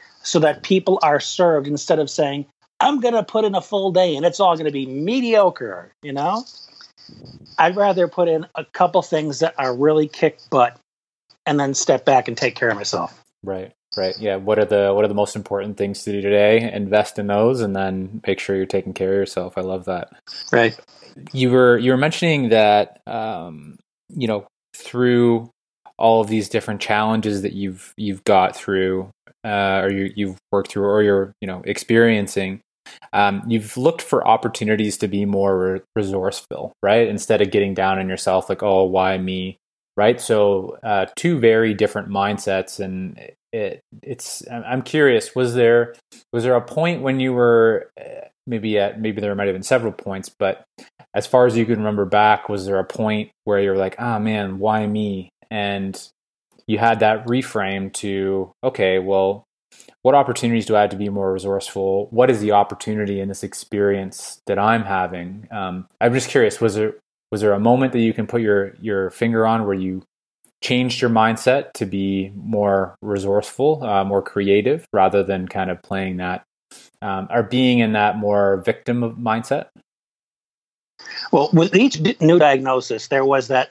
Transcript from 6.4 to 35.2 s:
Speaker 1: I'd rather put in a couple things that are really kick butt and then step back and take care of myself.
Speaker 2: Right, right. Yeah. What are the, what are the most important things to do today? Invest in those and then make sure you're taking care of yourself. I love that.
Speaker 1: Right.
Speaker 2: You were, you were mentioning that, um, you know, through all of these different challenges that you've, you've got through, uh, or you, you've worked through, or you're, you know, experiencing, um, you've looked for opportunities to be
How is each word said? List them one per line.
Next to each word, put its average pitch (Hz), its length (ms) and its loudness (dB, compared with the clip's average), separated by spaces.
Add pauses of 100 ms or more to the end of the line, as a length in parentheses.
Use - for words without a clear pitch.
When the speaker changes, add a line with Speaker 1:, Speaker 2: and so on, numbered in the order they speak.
Speaker 1:
I'd 170 180 2
rather 185 320 2
put 170 200 -2
in 160 260 -2
a 165 100 -10
couple 175 380 0
things 151 380 -4
that 160 180 0
are 131 160 -2
really 151 340 2
kick - 320 -2 (100)
butt 123 280 2 (680)
and 147 140 0
then 139 140 -2
step 135 320 0
back 131 200 4
and 117 100 -8
take 127 200 -2
care 120 140 0
of 104 60 -2
myself. - 460 -8 (220)
Speaker 2:
Right, 95 280 -10 (260)
right. 95 200 -4
Yeah. 104 180 -2
What 104 220 0
are 104 60 4
the, 101 300 2
what 104 100 4
are 104 40 0
the 104 60 -2
most 104 220 -2
important 101 400 -8
things 101 280 -6
to 107 80 -6
do 101 100 -4
today? 104 500 4
Invest 104 460 0
in 101 80 -4
those 113 340 2
and 101 160 -2
then 95 500 -6
make 98 140 -2
sure 98 160 -4
you're 95 80 0
taking 95 300 -4
care 95 180 -2
of 98 60 2
yourself. 92 400 -4
I - 20 -4
love 92 240 -6
that. 92 260 -8 (400)
Speaker 1:
Right. 113 240 4 (600)
Speaker 2:
You 127 160 2
were, 123 260 6
you 120 140 2
were 127 80 4
mentioning 151 500 0
that, 104 580 4
um, 87 720 -10 (300)
you 127 180 -4
know, 107 200 -2 (280)
through 120 760 2 (480)
all 113 240 4
of 101 60 -4
these 107 200 -2
different 107 320 -4
challenges 107 640 -2
that 101 100 -6
you've, 95 460 -10
you've 101 260 -6
got 92 320 2
through, 95 540 -2 (340)
uh, 98 400 0
or 98 60 0
you, 98 260 -4
you've 95 220 -6 (120)
worked 98 220 -2
through, 101 160 0
or 104 140 2
you're, 98 300 2 (100)
you 104 40 -10
know, 92 200 -10
experiencing, 104 960 2 (520)
um, 101 340 2
you've 110 300 -4
looked 156 260 0
for - 240 0
opportunities 107 720 0
to 104 100 -4
be 101 180 -2